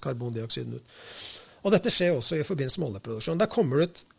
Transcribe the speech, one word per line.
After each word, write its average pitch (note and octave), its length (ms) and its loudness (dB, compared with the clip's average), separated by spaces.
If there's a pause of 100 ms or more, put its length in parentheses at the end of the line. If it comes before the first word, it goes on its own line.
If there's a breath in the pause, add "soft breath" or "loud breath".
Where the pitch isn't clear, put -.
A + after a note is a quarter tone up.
karbondioksiden A#2 720 -4
ut. A#2+ 80 -12 (800 loud breath)
Og G3 60 4
dette G3 180 6
skjer F3 280 4
også D3+ 240 0
i - 20 -2
forbindelse C#3 380 -2
med B2+ 200 -4
oljeproduksjon. A2+ 380 -2
Der A3 80 4
kommer D3+ 320 2
det E3+ 120 4
ut - 140 -16 (140)